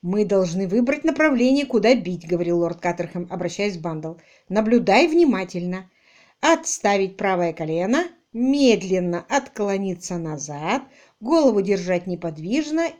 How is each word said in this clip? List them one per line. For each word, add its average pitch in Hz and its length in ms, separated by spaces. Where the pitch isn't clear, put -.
«Мы 202 240
должны 185 440
выбрать 240 340
направление, 277 640
куда 233 280
бить», — 180 340
говорил 170 320
лорд 170 200
Каттерхэм, 175 500
обращаясь 185 460
к 165 40
Бандл. 160 340
«Наблюдай 220 600
внимательно. 190 800
Отставить 202 760
правое 175 360
колено, 175 520
медленно 190 960
отклониться 196 920
назад, 156 640
голову 254 400
держать 180 460
неподвижно 196 800